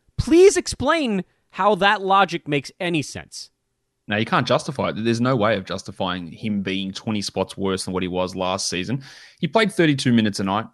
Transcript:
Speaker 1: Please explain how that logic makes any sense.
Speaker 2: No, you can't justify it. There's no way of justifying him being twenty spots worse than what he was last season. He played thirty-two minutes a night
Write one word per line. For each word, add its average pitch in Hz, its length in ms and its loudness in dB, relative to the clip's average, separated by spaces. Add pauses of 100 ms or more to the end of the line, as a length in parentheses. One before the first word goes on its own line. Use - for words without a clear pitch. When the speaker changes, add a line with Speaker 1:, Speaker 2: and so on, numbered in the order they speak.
(180)
Speaker 1:
Please 349 400 6
explain 262 680 -2 (320)
how 202 200 2
that 202 260 2
logic 190 480 2
makes 147 200 -2 (120)
any 175 200 -2
sense. - 480 -14 (600)
Speaker 2:
No, 107 80 0
you 113 80 0
can't 147 200 0
justify 120 440 0
it. 82 160 -6
There's 117 160 2
no 131 160 2
way 107 180 2
of 95 80 -4
justifying 90 640 -8
him 101 320 -4
being 95 300 -4
twenty 107 300 -6
spots - 340 -4
worse 95 300 -4
than 95 80 -4
what 92 100 0
he 90 60 -4
was 90 260 -4
last 92 320 -4
season. 98 340 -4 (380)
He - 80 -2
played 220 240 0
thirty-two 143 400 2
minutes 107 300 2
a - 20 -4
night 101 300 -2